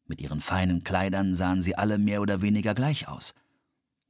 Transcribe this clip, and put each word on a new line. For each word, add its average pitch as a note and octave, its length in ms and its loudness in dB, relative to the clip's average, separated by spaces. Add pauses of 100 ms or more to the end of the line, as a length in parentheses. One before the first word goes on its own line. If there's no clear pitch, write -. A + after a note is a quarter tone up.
Mit D2+ 140 -8
ihren D2 220 -6
feinen F#2 420 2
Kleidern F#2+ 500 0
sahen F#2 280 2
sie F2+ 140 0
alle G#2+ 220 0
mehr G#2 240 2
oder G2+ 200 0
weniger G#2 320 2
gleich C#3 340 -2
aus. - 260 -10 (760)